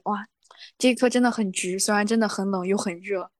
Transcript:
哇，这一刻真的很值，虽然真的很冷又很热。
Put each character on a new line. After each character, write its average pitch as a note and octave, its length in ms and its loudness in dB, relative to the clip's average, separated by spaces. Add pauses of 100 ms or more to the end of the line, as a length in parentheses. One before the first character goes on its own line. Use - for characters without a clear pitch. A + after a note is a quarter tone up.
哇， G#3 200 -4 (540)
这 B3+ 120 4
一 A#3+ 40 4
刻 B3 160 2
真 B3 100 2
的 B3 100 4
很 A3 200 -2
值， F#3 280 -4
虽 G#3+ 160 0
然 G#3 120 2
真 A3+ 120 2
的 A3 100 2
很 G3 220 -2
冷 F#3 140 -2
又 F#3+ 120 2
很 G3 240 -4
热。 F#3+ 400 -6